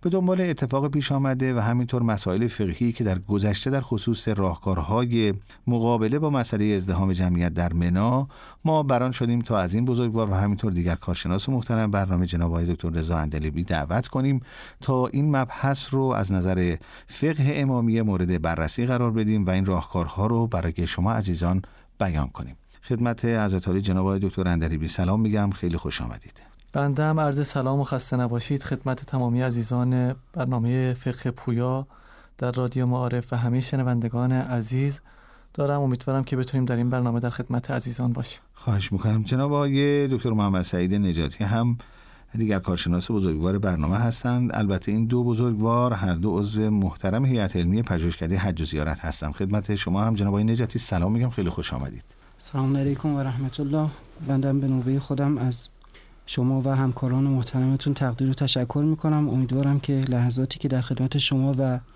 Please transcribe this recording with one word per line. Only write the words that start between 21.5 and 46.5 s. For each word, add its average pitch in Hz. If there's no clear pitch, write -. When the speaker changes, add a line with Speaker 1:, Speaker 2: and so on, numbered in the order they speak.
Speaker 1:
بیان 76
کنیم. -
خدمت 120
حضرت 104
عالی 92
جناب 92
آقای 98
دکتر 92
اندلیبی 80
سلام 92
می‌گم، 104
خیلی 87
خوش -
آمدید. -
Speaker 2:
بنده 143
هم 156
عرض 147
سلام 135
و 139
خسته 131
نباشید 123
خدمت 131
تمامی 123
عزیزان 123
برنامهٔ 127
فقه 123
پویا 127
در 123
رادیو 127
معارف 123
و 123
همهٔ 120
شنوندگان 123
عزیز 127
دارم. 143
امیدوارم 131
که 131
بتونیم 127
در 123
این 120
برنامه 123
در 120
خدمت 123
عزیزان 123
باشیم. -
Speaker 1:
خواهش 101
می‌کنم. 107
جناب 131
آقای 143
دکتر 123
محمد 101
سعید 90
نجاتی 87
هم 117
دیگر 107
کارشناس 87
بزرگوار 92
برنامه 90
هستند. 120
البته 98
این 110
دو 120
بزرگوار 120
هر 95
دو 87
عضو 107